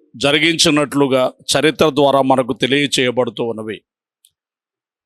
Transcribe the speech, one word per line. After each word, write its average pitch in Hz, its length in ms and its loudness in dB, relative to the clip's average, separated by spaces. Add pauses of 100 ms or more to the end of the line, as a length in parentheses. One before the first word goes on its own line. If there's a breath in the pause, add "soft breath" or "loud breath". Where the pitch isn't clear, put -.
(160)
జరిగించినట్లుగా 143 1160 0 (100)
చరిత్ర 151 480 0
ద్వారా 139 320 2
మనకు 131 320 0
తెలియచేయబడుతూ 123 880 -2
ఉన్నవి. 110 380 -8 (1200)